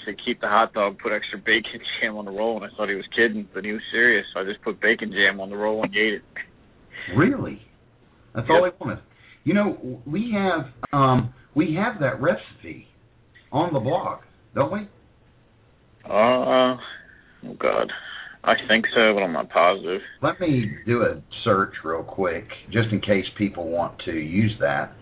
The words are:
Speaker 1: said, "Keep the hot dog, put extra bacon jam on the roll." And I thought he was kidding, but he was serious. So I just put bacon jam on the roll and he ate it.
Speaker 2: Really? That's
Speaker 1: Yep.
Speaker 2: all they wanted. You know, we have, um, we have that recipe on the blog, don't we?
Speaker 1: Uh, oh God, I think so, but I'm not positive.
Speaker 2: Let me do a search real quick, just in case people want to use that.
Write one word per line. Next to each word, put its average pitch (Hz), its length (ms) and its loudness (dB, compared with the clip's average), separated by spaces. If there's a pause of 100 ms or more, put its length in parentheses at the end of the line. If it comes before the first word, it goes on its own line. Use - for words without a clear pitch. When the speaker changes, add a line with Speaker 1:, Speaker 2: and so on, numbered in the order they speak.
Speaker 1:
said, 101 100 -10 (100)
"Keep 120 140 -4
the 110 80 -4
hot 110 260 2
dog, 101 300 -2
put 107 80 -2
extra 104 260 -6
bacon 110 440 -2 (200)
jam 110 140 -4
on 104 80 -10
the 98 80 -10
roll." 110 240 -2
And 98 100 -8
I 98 120 -10
thought 107 100 -2
he 101 80 -2
was 95 180 -8
kidding, 110 400 2
but 95 120 -8
he 107 80 -4
was 110 80 -6 (100)
serious. 113 420 4
So - 60 -4
I 95 60 -2
just 101 160 -8
put 101 180 -6
bacon 107 320 0
jam 98 300 2
on 95 80 -8
the 101 80 -8
roll 107 260 -2
and 98 100 -4
he 104 60 -2
ate 107 140 2
it. 92 80 -8 (960)
Speaker 2:
Really? 196 440 2 (720)
That's 113 140 -6
Speaker 1:
Yep. 156 80 6
Speaker 2:
all 175 80 8
they 180 160 0
wanted. 117 200 -6 (440)
You 160 120 2
know, 151 500 -2
we 208 260 -4
have, 185 360 0 (260)
um, 131 400 4 (220)
we 156 200 2
have 214 240 -2
that 127 220 0
recipe - 680 -4 (640)
on 160 220 0
the 135 60 2
blog, 135 400 -2 (360)
don't 147 160 0
we? 208 160 -6 (1160)
Speaker 1:
Uh, 127 720 4
oh - 840 -18
God, 57 320 0 (520)
I 110 100 4 (140)
think 113 180 4 (100)
so, 110 180 6
but 98 100 2
I'm 85 100 -2
not 64 160 -4
positive. 90 520 2 (200)
Speaker 2:
Let 156 180 0
me 131 320 2 (140)
do 120 160 2
a 82 200 0 (220)
search 98 300 2 (100)
real 80 200 -4
quick, 85 440 -4 (240)
just 110 200 2
in 98 100 0
case 98 240 2 (120)
people 95 300 -2
want 82 380 -2
to 90 80 -6
use 85 460 2
that. 73 320 0 (100)